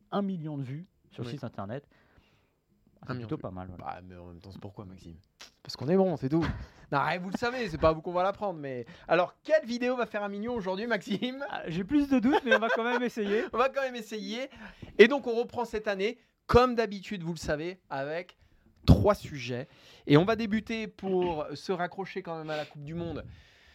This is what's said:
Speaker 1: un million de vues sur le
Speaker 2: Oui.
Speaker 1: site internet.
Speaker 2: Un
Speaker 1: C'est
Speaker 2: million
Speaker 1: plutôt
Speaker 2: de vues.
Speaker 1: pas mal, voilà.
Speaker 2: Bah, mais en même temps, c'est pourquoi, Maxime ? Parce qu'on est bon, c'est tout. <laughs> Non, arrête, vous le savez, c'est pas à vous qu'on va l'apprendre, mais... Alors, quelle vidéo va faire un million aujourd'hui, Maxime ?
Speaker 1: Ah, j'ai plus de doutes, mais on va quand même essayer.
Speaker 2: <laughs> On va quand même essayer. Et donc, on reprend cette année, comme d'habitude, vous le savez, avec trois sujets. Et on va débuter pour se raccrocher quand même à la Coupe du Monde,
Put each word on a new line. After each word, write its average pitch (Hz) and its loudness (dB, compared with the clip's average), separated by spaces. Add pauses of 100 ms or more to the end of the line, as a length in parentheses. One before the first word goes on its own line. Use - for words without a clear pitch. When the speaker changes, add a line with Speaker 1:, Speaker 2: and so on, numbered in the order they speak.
(120)
Speaker 1:
un 202 0
million 160 -4
de 139 -4
vues 143 -8 (260)
sur - -10
le 123 -8
Speaker 2:
Oui. 143 -8
Speaker 1:
site 135 -10
internet. 110 -10 (1160)
Speaker 2:
Un 120 -16
Speaker 1:
C'est 127 -6
Speaker 2:
million 120 -8
Speaker 1:
plutôt 156 -4
Speaker 2:
de - -8
vues. - -12
Speaker 1:
pas 98 -6
mal, 92 -10
voilà. 85 -14
Speaker 2:
Bah, 87 -10
mais 90 -16
en 87 -16
même 87 -16
temps, 95 -18
c'est 95 -16
pourquoi, 101 -14
Maxime ? 92 -18 (480)
Parce - -12
qu'on 127 -6
est 170 2
bon, 185 2
c'est 135 -4
tout. 156 4
<laughs> - 0 (380)
Non, 143 2
arrête, 156 0
vous 185 -8
le 185 -6
savez, 240 -2
c'est 160 -6
pas 160 6
à - 6
vous 160 0
qu'on 180 -8
va 180 2
l'apprendre, 196 -2
mais... 127 -6 (240)
Alors, 165 4
quelle 302 4
vidéo 247 0
va 233 0
faire 208 -4
un 202 -4
million 208 -4
aujourd'hui, 190 -4
Maxime ? 247 -2
Speaker 1:
Ah, - -6
j'ai 175 -2
plus 285 4
de 269 4
doutes, 254 6
mais 220 6
on 214 4
va 226 0
quand 240 0
même 247 0
essayer. 214 0
Speaker 2:
<laughs> - -10
On 220 -2
va 254 6
quand 269 -2
même 254 -4
essayer. 220 -6 (480)
Et 226 12
donc, 269 0
on 226 0
reprend 233 -2
cette 220 -6
année, 202 -2 (280)
comme 247 6
d'habitude, 202 -2
vous 170 -4
le 160 -6
savez, 165 -4
avec 151 -8 (480)
trois 202 8
sujets. 127 -8 (380)
Et 147 8
on 160 10
va 220 2
débuter 220 -2
pour 180 -2 (100)
se 190 -6
raccrocher 175 -6
quand 165 -8
même 156 -10
à 156 -4
la 151 -4
Coupe 147 -16
du 156 -10
Monde, 165 -6 (500)